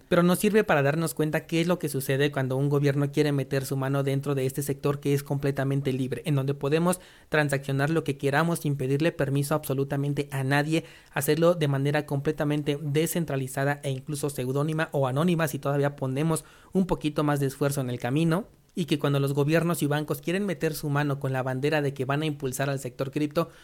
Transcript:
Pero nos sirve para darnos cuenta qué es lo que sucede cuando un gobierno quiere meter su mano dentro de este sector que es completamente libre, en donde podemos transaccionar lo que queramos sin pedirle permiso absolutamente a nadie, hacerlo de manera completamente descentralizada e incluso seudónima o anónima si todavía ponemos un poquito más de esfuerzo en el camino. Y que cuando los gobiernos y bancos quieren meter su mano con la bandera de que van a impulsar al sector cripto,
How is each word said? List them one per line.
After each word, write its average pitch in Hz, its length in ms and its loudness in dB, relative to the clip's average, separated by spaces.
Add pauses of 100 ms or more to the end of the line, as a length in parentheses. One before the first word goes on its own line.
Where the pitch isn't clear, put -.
Pero 175 140 6
nos 180 160 4
sirve 208 240 4
para 170 180 4
darnos 151 320 0
cuenta 156 320 -2
qué 165 160 0
es 165 60 0
lo 175 100 2
que 165 100 -4
sucede 139 440 0
cuando 131 260 -2
un 139 100 2
gobierno 143 440 2
quiere 147 200 2
meter 135 340 -2
su 139 120 -4
mano 135 260 0
dentro 139 320 0
de 131 120 0
este 139 160 -4
sector 143 360 -2
que 143 140 0
es 143 100 0
completamente 139 680 -2
libre, 131 320 -4
en 151 100 0
donde 139 200 0
podemos 165 440 0 (300)
transaccionar 143 640 0
lo 160 120 2
que 139 140 -4
queramos 156 420 2
sin 143 160 0
pedirle 143 360 0
permiso 143 440 0
absolutamente 143 760 -2
a 139 120 -4
nadie, 147 400 2 (300)
hacerlo 160 420 4
de 151 140 0
manera 143 360 0
completamente 147 760 0
descentralizada 143 1000 -2
e 139 80 -2
incluso 143 380 -4
seudónima 143 640 -2
o 135 160 0
anónima 160 400 2
si 143 100 -4
todavía 143 380 0
ponemos 147 480 -2 (300)
un 185 120 2
poquito 156 380 -2
más 147 160 2
de 143 80 0
esfuerzo 139 320 -2
en 127 100 -2
el 123 100 -4
camino. 160 460 0 (300)
Y 180 100 -2
que 156 120 0
cuando 143 220 2
los 139 140 0
gobiernos 160 500 2
y - 20 0
bancos 147 340 -2
quieren 190 280 -2
meter 160 260 -2
su 147 160 -6
mano 143 300 0
con 135 120 -2
la 131 120 -2
bandera 143 400 0
de 139 100 0
que 135 120 -4
van 143 180 0
a - 20 0
impulsar 143 460 -2
al 139 80 -2
sector 135 320 -6
cripto, 151 380 0 (140)